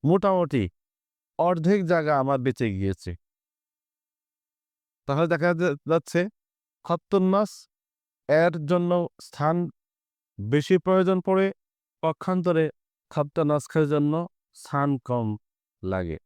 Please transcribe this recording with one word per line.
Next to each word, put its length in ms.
মোটামুটি 580
অর্ধেক 460
জায়গা 340
আমার 220
বেঁচে 300
গিয়েছে। 400
তাহলে 180
দেখা 280
যা-, 320
যাচ্ছে 340
খত্তুন 460
নাস 200
এর 240
জন্য 240
স্থান 340
বেশি 400
প্রয়োজন 420
পড়ে, 260
পক্ষান্তরে 640
খত্ত 280
নাসখের 500
জন্য 240
স্থান 320
কম 220
লাগে। 440